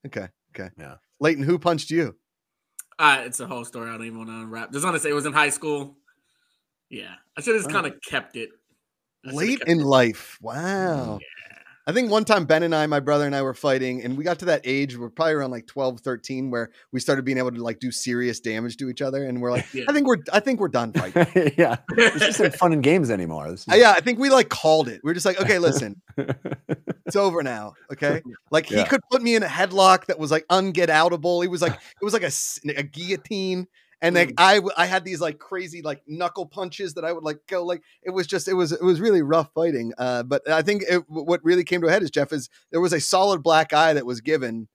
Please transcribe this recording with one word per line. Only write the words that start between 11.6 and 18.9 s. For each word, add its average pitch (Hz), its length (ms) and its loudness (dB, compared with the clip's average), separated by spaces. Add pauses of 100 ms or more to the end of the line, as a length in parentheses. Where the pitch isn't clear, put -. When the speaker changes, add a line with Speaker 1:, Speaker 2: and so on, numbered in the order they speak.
Speaker 1:
I 147 60 -4
think 233 180 0
one 214 140 2
time 208 220 2
Ben 160 180 4
and 165 100 0
I, 156 140 2
my 147 140 0
brother 147 240 2
and 143 100 -2
I 139 60 -2
were 135 120 -4
fighting, 131 500 -2
and 123 140 -4
we 147 60 -6
got 175 160 -2
to 185 60 -8
that 160 180 2
age, 135 320 -2
we're 120 140 -12
probably 160 240 0
around, 139 180 -2
like, 117 160 -12
twelve, 131 320 -4
thirteen, 131 500 -6
where 117 220 -6 (220)
we 127 80 -4
started 135 240 0
being 131 120 -2
able 127 140 -2
to, 120 100 -10
like, 117 180 -8
do 127 120 -6
serious 120 480 -4
damage 117 380 -6
to 135 120 -8
each 120 120 -8